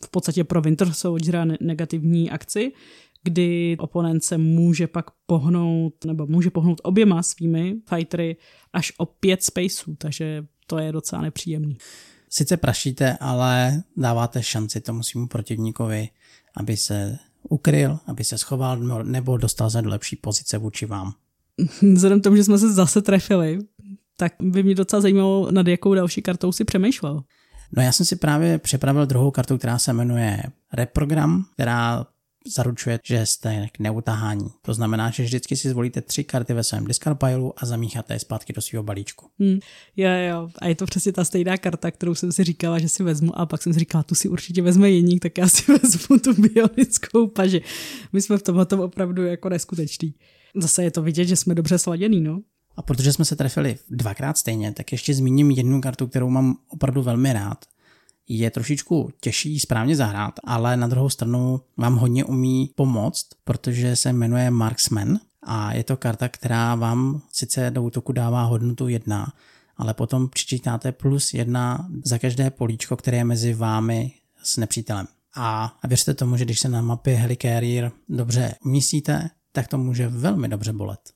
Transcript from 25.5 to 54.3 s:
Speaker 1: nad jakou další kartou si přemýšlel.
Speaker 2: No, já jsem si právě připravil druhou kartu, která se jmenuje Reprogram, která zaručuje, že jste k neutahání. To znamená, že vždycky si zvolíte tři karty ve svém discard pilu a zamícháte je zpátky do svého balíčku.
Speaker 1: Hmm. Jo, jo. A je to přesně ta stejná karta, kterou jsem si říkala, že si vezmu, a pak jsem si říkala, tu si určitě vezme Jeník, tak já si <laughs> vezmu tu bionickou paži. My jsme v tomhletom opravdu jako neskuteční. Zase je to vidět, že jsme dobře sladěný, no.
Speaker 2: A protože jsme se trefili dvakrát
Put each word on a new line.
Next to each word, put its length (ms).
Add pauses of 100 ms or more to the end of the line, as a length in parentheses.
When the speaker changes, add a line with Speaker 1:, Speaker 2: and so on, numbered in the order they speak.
Speaker 1:
nad 160
jakou 260
další 280
kartou 300
si 140
přemýšlel. 580 (540)
Speaker 2:
No, 60
já 80
jsem 140
si 100
právě 420
připravil 480
druhou 260
kartu, 260
která 220
se 140
jmenuje 500 (300)
Reprogram, 800
která 520 (500)
zaručuje, 480
že 220
jste 460
k 80
neutahání. 680 (140)
To 120
znamená, 360
že 140
vždycky 320
si 140
zvolíte 320
tři 220
karty 300
ve 100
svém 220
discard 300
pilu 420
a 80
zamícháte 480
je 60
zpátky 340
do 80
svého 220
balíčku. 440 (120)
Speaker 1:
Hmm. 200 (380)
Jo, 120 (200)
jo. 200 (100)
A 80
je 80
to 100
přesně 260
ta 120
stejná 340
karta, 340
kterou 240
jsem 160
si 120
říkala, 360
že 100
si 140
vezmu, 360
a 60
pak 180
jsem 100
si 60
říkala, 240
tu 120
si 140
určitě 320
vezme 300
Jeník, 300
tak 160
já 100
si 240
<laughs> 120
vezmu 360
tu 220
bionickou 840
paži. 340 (520)
My 80
jsme 160
v 60
tomhletom 360
opravdu 460
jako 240
neskuteční. 640 (420)
Zase 280
je 80
to 100
vidět, 240
že 100
jsme 200
dobře 220
sladěný, 440
no. 200 (360)
Speaker 2:
A 40
protože 320
jsme 120
se 100
trefili 420 (120)
dvakrát 480